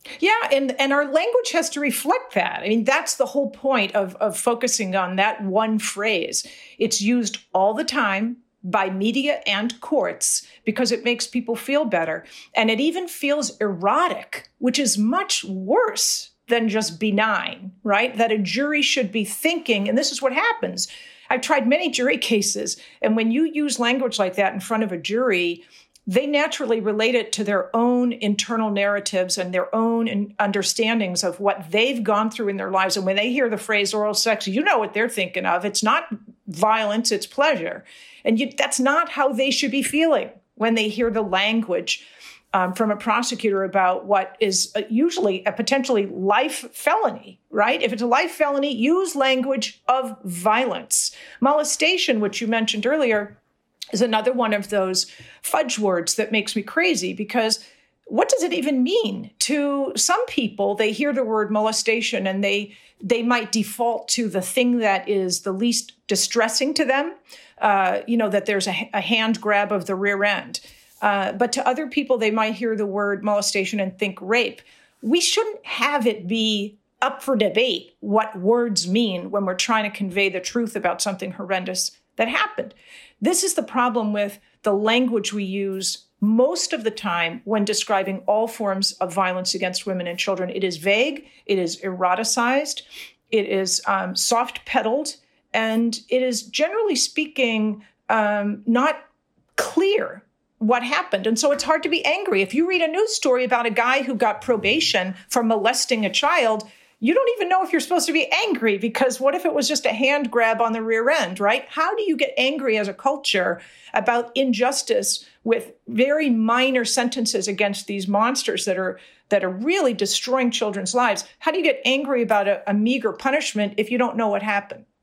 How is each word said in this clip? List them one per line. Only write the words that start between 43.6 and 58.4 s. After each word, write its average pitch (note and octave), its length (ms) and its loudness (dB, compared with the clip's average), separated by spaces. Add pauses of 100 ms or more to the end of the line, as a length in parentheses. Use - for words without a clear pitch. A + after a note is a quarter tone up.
about F#3 400 2
what F#3+ 340 0
is, G3 380 0
uh, G#3+ 120 -2
usually A3 540 2
a G#3 80 0
potentially A#3+ 540 2
life G#3 640 0
felony, D4 800 -2
right? - 320 2
If G#3+ 100 0
it's A3 100 -4
a B3 60 0
life C4+ 240 2
felony, C#4+ 420 0
use D#4+ 400 2
language C4+ 760 0
of B3 340 0
violence. F#3+ 880 -2 (280)
Molestation, D4+ 800 2
which G#3 180 -2
you A#3 80 -4
mentioned A3 380 0
earlier, B3 520 0 (560)
is G3+ 80 2
another A3+ 320 2
one A#3 200 0
of G3+ 160 -4
those F#3 360 0 (360)
fudge - 360 -2
words F#3 380 0
that G#3+ 160 -2
makes G#3 240 0
me G#3+ 60 -2
crazy, G#3 520 0
because A3 500 -2 (420)
what - 240 2
does B4 140 4